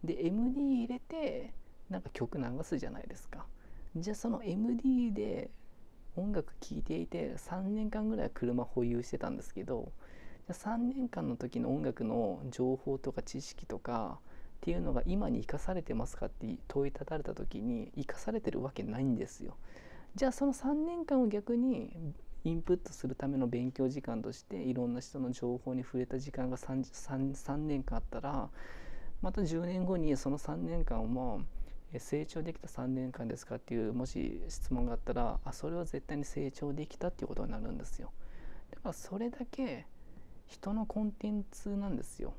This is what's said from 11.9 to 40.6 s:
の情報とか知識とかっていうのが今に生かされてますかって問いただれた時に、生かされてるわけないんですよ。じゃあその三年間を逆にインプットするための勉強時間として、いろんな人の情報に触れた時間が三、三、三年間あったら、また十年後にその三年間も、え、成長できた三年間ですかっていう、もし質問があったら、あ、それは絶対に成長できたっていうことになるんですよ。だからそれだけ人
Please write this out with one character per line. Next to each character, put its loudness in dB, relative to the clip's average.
の 2
情 2
報 0
と -2
か -2
知 -6
識 -8
と -6
か -2
っ -8
て 0
い 4
う 2
の 2
が 4
今 4
に 4
生 -2
か 0
さ 0
れ 0
て -2
ま 2
す -4
か -2
っ -2
て -4
問 2
い 0
た -4
だ -2
れ 0
た -2
時 -2
に、 0
生 -2
か -2
さ -2
れ 2
て 0
る 0
わ -2
け -4
な -2
い 4
ん 6
で 0
す -10
よ。 -4
じ 4
ゃ 8
あ 4
そ 2
の 6
三 2
年 0
間 6
を 8
逆 2
に 2
イ 4
ン 2
プ 6
ッ 2
ト -4
す -6
る 0
た -2
め 4
の 4
勉 2
強 4
時 0
間 -2
と -2
し -10
て、 -6
い 2
ろ 2
ん 2
な -2
人 -6
の 0
情 0
報 -2
に 0
触 -2
れ 2
た -2
時 -4
間 0
が 0
三、 0
三、 -2
三 0
年 2
間 2
あ 4
っ 2
た -2
ら、 0
ま 4
た 4
十 2
年 2
後 4
に 6
そ 2
の 2
三 -2
年 6
間 4
も、 2
え、 0
成 0
長 -2
で -2
き -6
た -8
三 0
年 0
間 -4
で 0
す -10
か -4
っ -2
て -6
い 2
う、 0
も 2
し 0
質 0
問 6
が 2
あ 2
っ 4
た 0
ら、 4
あ、 -2
そ -2
れ 0
は 0
絶 -2
対 -2
に 0
成 -2
長 -2
で -2
き -12
た 0
っ 0
て -4
い -2
う -4
こ -4
と 2
に 0
な 0
る -2
ん -2
で -6
す 0
よ。 -6
だ -10
か -4
ら -2
そ -6
れ 0
だ -10
け -4
人 -4